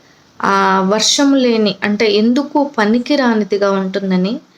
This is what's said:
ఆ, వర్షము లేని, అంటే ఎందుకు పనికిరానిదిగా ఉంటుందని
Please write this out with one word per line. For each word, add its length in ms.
ఆ, 520
వర్షము 420
లేని, 480
అంటే 280
ఎందుకు 680
పనికిరానిదిగా 920
ఉంటుందని 680